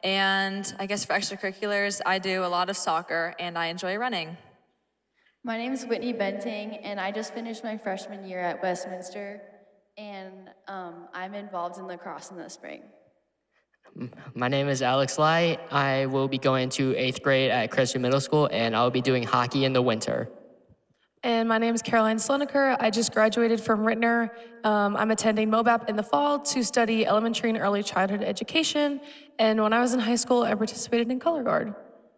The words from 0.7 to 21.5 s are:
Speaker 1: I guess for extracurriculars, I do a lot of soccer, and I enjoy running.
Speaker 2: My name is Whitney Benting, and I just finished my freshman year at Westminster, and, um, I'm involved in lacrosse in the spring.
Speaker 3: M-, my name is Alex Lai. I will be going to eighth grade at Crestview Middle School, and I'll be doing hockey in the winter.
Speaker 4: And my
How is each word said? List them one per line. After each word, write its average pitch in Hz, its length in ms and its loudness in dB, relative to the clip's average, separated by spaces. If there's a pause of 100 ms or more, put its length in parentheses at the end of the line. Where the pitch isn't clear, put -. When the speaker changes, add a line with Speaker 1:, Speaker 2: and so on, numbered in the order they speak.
Speaker 1:
I 196 80 -6
guess 202 180 -4
for - 100 -2
extracurriculars, 202 920 -2
I 190 140 2
do 185 240 -2
a - 20 -2
lot 180 240 0
of 196 60 -4
soccer, 165 640 -2
and 170 180 -6
I 170 80 -2
enjoy 185 300 -4
running. 180 400 -4 (1040)
Speaker 2:
My 226 160 -6
name 247 140 -4
is 262 120 -6
Whitney 233 280 -4
Benting, 214 720 -4
and 202 160 -6
I 190 100 -4
just 220 240 -8
finished 233 300 -10
my 220 120 -6
freshman 196 480 -8
year 185 140 -8
at 175 240 -4
Westminster, 185 800 -6 (540)
and, 190 540 -16 (180)
um, 175 440 -12
I'm 185 220 -10
involved 190 440 -6
in 190 100 -12
lacrosse 175 420 -12
in 190 60 -16
the 165 120 -14
spring. - 360 -16 (1160)
Speaker 3:
M-, 127 120 -10 (220)
my 123 120 -2
name 139 220 0
is 135 140 0
Alex 131 360 2
Lai. 165 400 4 (100)
I 135 380 0
will 135 220 0
be 135 100 -2
going 131 300 2 (100)
to 131 160 2
eighth 127 260 -2
grade 135 300 4
at 113 220 0
Crestview 127 280 2
Middle 127 200 2
School, 151 320 2
and 113 240 0
I'll 123 160 4
be 127 100 2
doing 127 220 2
hockey 123 400 2
in 131 80 2
the 127 100 4
winter. 117 460 0 (960)
Speaker 4:
And 226 240 2
my 226 100 4